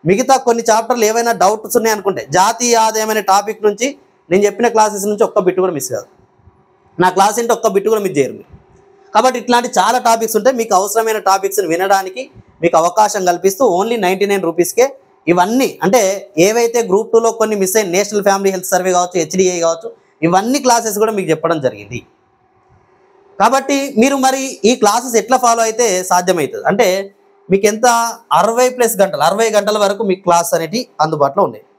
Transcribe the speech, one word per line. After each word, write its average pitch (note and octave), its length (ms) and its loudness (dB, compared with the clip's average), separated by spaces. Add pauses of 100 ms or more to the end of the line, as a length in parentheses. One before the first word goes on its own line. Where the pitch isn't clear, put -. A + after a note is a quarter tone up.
మిగతా A3 300 2
కొన్ని A#3 340 0
చాప్టర్లు A3+ 340 0
ఏవైనా A#3 280 0
డౌట్స్ G3+ 440 0
ఉన్నాయనుకుంటే, G#3 500 -2 (120)
జాతీయ A#3 360 2 (120)
ఆదాయం A3 240 -2
అనే G#3+ 120 -2 (120)
టాపిక్ G3+ 340 -2
నుంచి G#3 200 -2 (420)
నేను F#3+ 140 2
చెప్పిన G3+ 300 0
క్లాసెస్ G#3 360 0
నుంచి G#3 140 0
ఒక్క - 220 0
బిట్ F#3 160 -2
కూడా F#3 100 -2
మిస్ C#3+ 220 -8
కాదు. G2+ 120 -10 (960)
నా F#3 140 4
క్లాస్ G#3 240 2
అంటే A#3 120 0
ఒక్క - 220 0
బిట్ G3 180 0
కూడా G#3+ 120 0
మిస్ D#3 140 -2
చేయరు B2+ 140 0
మీరు. - 180 -18 (640)
కాబట్టి B3 260 2
ఇట్లాంటి A#3+ 280 0 (100)
చాలా A3 200 0
టాపిక్స్ A3+ 400 0
ఉంటాయి. B3+ 180 2
మీకు A3+ 220 -4
అవసరమైన A3 400 -2
టాపిక్స్ని F#3+ 540 0
వినడానికి F#3+ 500 -2 (400)
మీకు E3+ 200 2
అవకాశం G#3 480 0
కల్పిస్తూ F#3 340 0 (140)
only A3+ 180 -2 (100)
నైంటీ F#3+ 200 0
నైన్ G3+ 220 0
రూపీస్కే E3+ 380 0 (460)
ఇవన్నీ, G3 520 0
అంటే G3 460 0 (160)
ఏవైతే A#3 440 0
గ్రూప్ G#3+ 220 4
టూలో A3+ 280 4
కొన్ని A3 220 0
మిస్ F#3+ 140 -2
అయిన G#3+ 200 0
నేషనల్ G3+ 320 -2
ఫ్యామిలీ G3 260 0
హెల్త్ F#3 180 -8
సర్వే F#3 240 0
కావచ్చు, F3+ 260 -2
హెచ్డిఏ F3+ 440 0
కావచ్చు, E3 240 -4 (380)
ఇవన్నీ G#3+ 300 0
క్లాసెస్ A#3 440 0
కూడా A3 160 0
మీకు E3+ 140 -4
చెప్పడం D#3 340 -2
జరిగింది. G#2 340 -8 (1400)
కాబట్టి C4+ 380 0 (240)
మీరు C#4 220 2
మరి C4 180 0 (280)
ఈ B3+ 120 2
క్లాసెస్ A3+ 400 0
ఎట్లా B3 220 0
ఫాలో A#3 240 2
అయితే A3+ 180 -2 (240)
సాధ్యమవుతుంది F3+ 600 0
అంటే, G3+ 180 2 (640)
మీకు G3 160 2
ఎంత A3 200 0 (540)
అరవై A3+ 360 2
ప్లస్ A3+ 260 0
గంటలు, D3 260 0
అరవై G#3+ 280 0
గంటల G#3 280 0
వరకు G3+ 260 -2
మీకు F#3 180 -4
క్లాస్ E3+ 280 2
అనేటి E3 320 -4 (120)
అందుబాటులో D3+ 480 0
ఉన్నాయి. G#2+ 160 -14 (140)